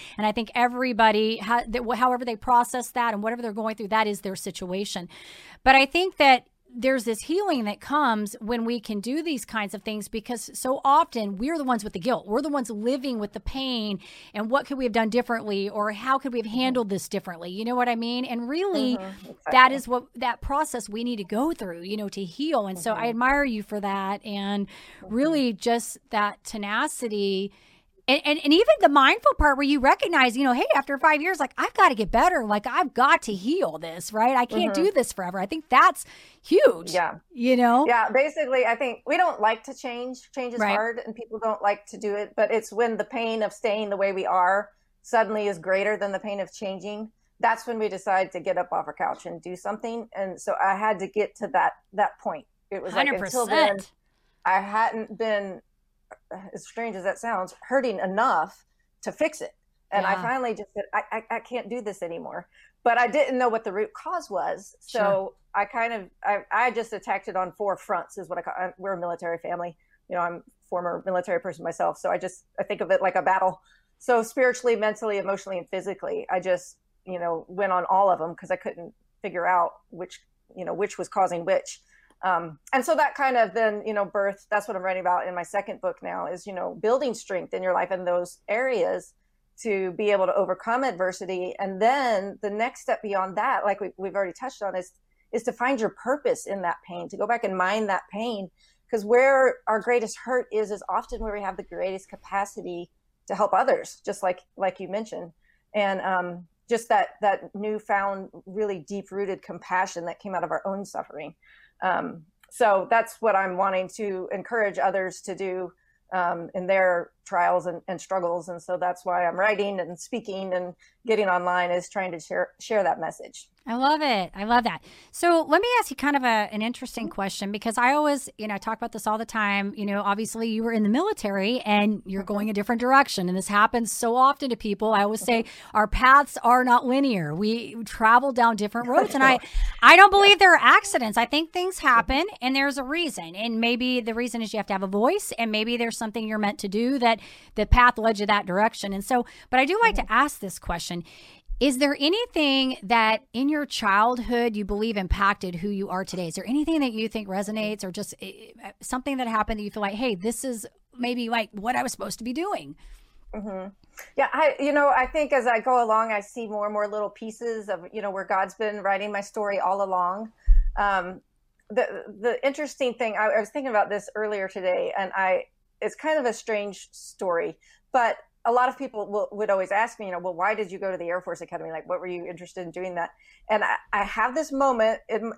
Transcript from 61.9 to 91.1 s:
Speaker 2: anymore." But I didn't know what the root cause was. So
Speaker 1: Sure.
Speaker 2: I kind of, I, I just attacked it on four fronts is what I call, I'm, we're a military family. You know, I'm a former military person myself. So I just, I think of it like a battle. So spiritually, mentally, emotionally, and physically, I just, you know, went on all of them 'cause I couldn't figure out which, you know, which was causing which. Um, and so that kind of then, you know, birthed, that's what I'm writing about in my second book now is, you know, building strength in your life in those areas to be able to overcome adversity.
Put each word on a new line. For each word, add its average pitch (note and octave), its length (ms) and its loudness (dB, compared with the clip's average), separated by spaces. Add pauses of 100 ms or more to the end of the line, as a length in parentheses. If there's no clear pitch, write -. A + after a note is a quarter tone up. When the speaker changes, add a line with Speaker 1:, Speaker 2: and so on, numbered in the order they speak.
Speaker 2:
anymore." E3+ 460 -10 (360)
But A#3 140 4
I A#3+ 100 4
didn't C4 300 2
know B3 100 2
what A3+ 160 -2
the G3+ 80 -6
root G#3 220 -4
cause E4+ 360 -8
was. F3+ 500 -6
So - 200 -4
Speaker 1:
Sure. G3 320 0 (220)
Speaker 2:
I G3+ 100 0
kind A#3 280 -4
of, G3 180 -8 (140)
I, G3+ 280 0
I A#3 180 2
just A3+ 220 -4
attacked G3+ 360 -6
it F#3 80 -6
on F#3 160 -2
four G3 240 -4
fronts - 420 -6
is E3 100 -12
what E3+ 100 -8
I E3 40 -6
call, - 160 -8
I'm, F3+ 200 -6
we're G3 140 -6
a F3+ 80 -6
military E3+ 380 -6
family. F3 380 -8 (320)
You F3+ 80 -6
know, F3 60 0
I'm F3 140 -2
a - 320 -20
former F3 360 -4
military F3+ 360 -2
person E3+ 240 -8
myself. E3+ 340 -2
So F3+ 120 -4
I F3 80 0
just, F3+ 260 -10 (140)
I G3+ 40 -2
think G3+ 180 -6
of F3+ 100 -2
it F#3 120 4
like F#3 140 0
a F3+ 60 2
battle. F#3 380 2 (380)
So A#3+ 240 2
spiritually, B3 540 2
mentally, G#3+ 420 -2
emotionally, F#3+ 400 -4
and E3 100 -8
physically, F#3 640 -6
I F#3 100 0
just, F3+ 360 -2 (280)
you F#3 140 -8
know, E3+ 300 -4
went F#3+ 240 -2
on F3+ 180 2
all G3 200 6
of F3 80 2
them D#3+ 180 -6
'cause - 140 -10
I F#3 60 0
couldn't E3+ 380 -10 (280)
figure F3 240 -4
out F3+ 260 2 (180)
which, F3+ 300 -14 (360)
you F3+ 80 -12
know, E3 100 -4
which F#3+ 220 -4
was F3 120 -8
causing F3 360 0
which. - 360 -2 (420)
Um, E3+ 360 -2 (160)
and C4 100 2
so E4 100 2
that C#4+ 200 2
kind C4 240 0
of G#3+ 160 2
then, G#3+ 320 0
you G#3+ 80 -2
know, G3+ 100 0
birthed, G3 460 -2
that's G#3 180 0
what G#3 80 -6
I'm F3+ 60 -8
writing F#3 180 -2
about F3+ 260 0
in F3+ 80 -6
my F3 80 -6
second G3 380 -6
book F3+ 220 -6
now F3+ 240 -8
is, F3 200 -10
you G3+ 60 -10
know, F3+ 300 -6
building B3 320 2
strength F3 400 -8
in F#3 80 -6
your F#3 100 0
life F#3 180 0
in F#3 140 -4
those F3 420 -2
areas G3 680 -2 (480)
to F#3+ 300 -2
be G#3 180 0
able G3 160 4
to F3 80 2
overcome G#3 500 0
adversity. F#3 760 -4